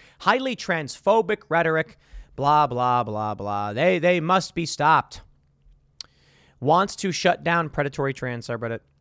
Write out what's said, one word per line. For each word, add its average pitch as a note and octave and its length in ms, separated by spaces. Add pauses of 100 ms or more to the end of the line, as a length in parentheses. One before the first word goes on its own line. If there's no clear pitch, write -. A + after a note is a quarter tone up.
(200)
highly B3+ 340
transphobic F#3+ 920
rhetoric, D#3+ 480 (400)
blah, D3 300
blah, B2 360
blah, G#2+ 320
blah. G2+ 380
They, F3 260
they F3 220
must F3 340
be E3+ 120
stopped. D3 560 (1400)
Wants E3+ 360
to F#3+ 160
shut - 300
down E3 280
predatory C#3 420
trans B2 340
subreddit, A2+ 340 (200)